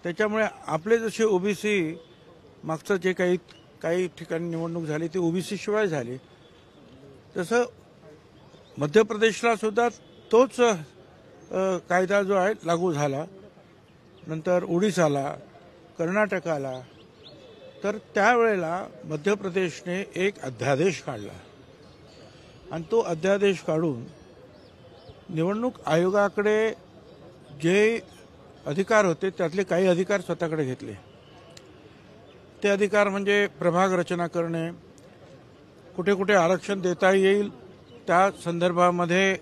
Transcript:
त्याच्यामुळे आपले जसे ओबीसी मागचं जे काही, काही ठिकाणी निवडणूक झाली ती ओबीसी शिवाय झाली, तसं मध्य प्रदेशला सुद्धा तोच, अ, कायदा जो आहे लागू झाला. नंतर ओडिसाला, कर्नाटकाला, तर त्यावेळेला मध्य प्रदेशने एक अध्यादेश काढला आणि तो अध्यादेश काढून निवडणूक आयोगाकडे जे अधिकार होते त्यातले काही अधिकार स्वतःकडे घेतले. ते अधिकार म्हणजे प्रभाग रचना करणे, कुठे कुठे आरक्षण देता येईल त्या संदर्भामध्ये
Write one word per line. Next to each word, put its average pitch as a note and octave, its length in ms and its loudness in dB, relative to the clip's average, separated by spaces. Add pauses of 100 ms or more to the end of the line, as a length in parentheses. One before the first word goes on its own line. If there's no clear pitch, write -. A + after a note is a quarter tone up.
त्याच्यामुळे G#3 440 -2 (200)
आपले E3 320 0
जसे A3 260 -2
ओबीसी G3 720 0 (640)
मागचं D#3+ 320 -4
जे F#3 160 -2
काही, F3+ 240 2 (460)
काही F3 260 -2
ठिकाणी E3+ 400 -8
निवडणूक E3 360 -6
झाली D#3 240 -4
ती E3 100 -6
ओबीसी F3 380 -2
शिवाय G#3 300 -2
झाली, C3 300 -4 (1200)
तसं A3 260 0 (1160)
मध्य D3+ 240 4
प्रदेशला A3 540 0
सुद्धा A3 320 0 (440)
तोच, A#3+ 280 4
अ, A#3 140 4 (1000)
कायदा F#3 460 0
जो G3 120 0
आहे G3 200 2 (100)
लागू E3+ 280 0
झाला. D3 320 -2 (1000)
नंतर E3+ 380 0
ओडिसाला, E3+ 640 0 (680)
कर्नाटकाला, E3 840 -2 (1040)
तर G#3 120 -4 (180)
त्यावेळेला G3+ 720 2 (180)
मध्य D#3 300 -2
प्रदेशने F#3 720 -4 (100)
एक G3 240 -2
अध्यादेश C3+ 640 -2
काढला G#2+ 300 -12 (1400)
आणि E3 180 -8
तो A3+ 100 2
अध्यादेश F#3+ 600 0
काढून D#3 440 -2 (1200)
निवडणूक G3+ 440 -2 (140)
आयोगाकडे G3+ 840 2 (920)
जे G#3 380 2 (680)
अधिकार G3 380 2
होते F#3+ 260 0
त्यातले F3+ 320 -4
काही F#3 240 2
अधिकार F#3 340 2
स्वतःकडे D#3+ 440 -4
घेतले. B2+ 280 -8 (1700)
ते G3+ 60 2
अधिकार G3+ 400 2
म्हणजे G3+ 380 0
प्रभाग F3 460 0
रचना F3 340 -2
करणे, E3 440 -4 (1300)
कुठे F#3 180 2
कुठे G3 200 0
आरक्षण F#3 460 2
देता F#3 320 2
येईल G3 580 0 (360)
त्या F#3 240 4 (140)
संदर्भामध्ये F3 960 2